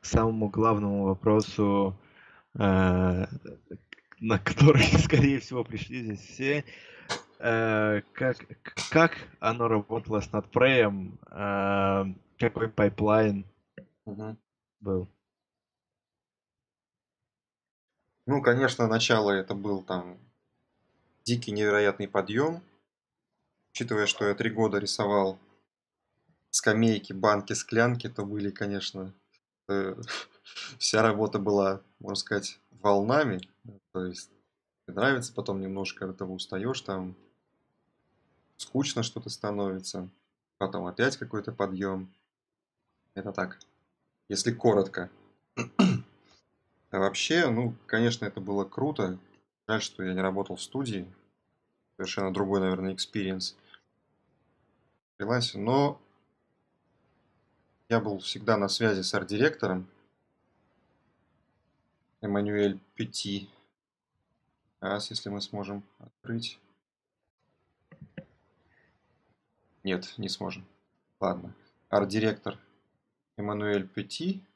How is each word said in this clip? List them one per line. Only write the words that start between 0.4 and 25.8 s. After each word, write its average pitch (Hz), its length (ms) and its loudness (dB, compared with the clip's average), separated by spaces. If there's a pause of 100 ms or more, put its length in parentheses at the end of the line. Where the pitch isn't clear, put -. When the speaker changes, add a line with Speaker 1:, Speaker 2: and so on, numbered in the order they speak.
Speaker 1:
главному 104 560 2
вопросу, 98 880 2 (640)
э, 95 680 4 (920)
на 110 180 0
который, 135 440 8
<laughs> 92 220 6
скорее 139 360 4
всего, 123 240 -4
пришли 120 400 -8
здесь 104 160 -6
все. 139 440 -4 (760)
Э, 107 640 0 (120)
как, 131 240 -2 (240)
к-, - 280 -8
как 160 220 6 (280)
оно 117 280 0
работало 110 520 0
с - 120 -10
надпреем? 107 880 2 (120)
Э, 98 760 2 (340)
какой 117 300 0
пайплайн 104 760 2 (600)
Speaker 2:
Мгм. 110 300 -10 (440)
Speaker 1:
был? 95 280 -2 (3250)
Speaker 2:
Ну, 139 140 2
конечно, 123 460 4
начало 110 460 4
это 95 220 -2
был 98 280 -4
там 92 340 -6 (1120)
дикий 120 260 -2
невероятный 104 540 2
подъём. 117 540 0 (1120)
Учитывая, 110 320 0
что 104 220 0
я 101 80 2
три 113 140 -2
года 107 280 2
рисовал 101 580 2 (1160)